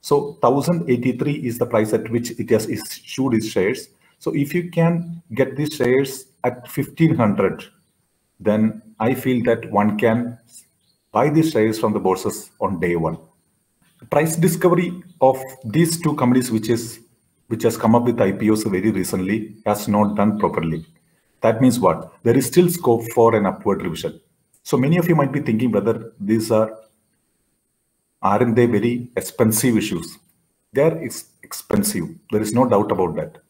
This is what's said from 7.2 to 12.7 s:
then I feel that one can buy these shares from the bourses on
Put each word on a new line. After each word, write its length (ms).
then 420
I 140
feel 300
that 260
one 300
can 400
buy 180
these 220
shares 260
from 160
the 60
bourses 500
on 200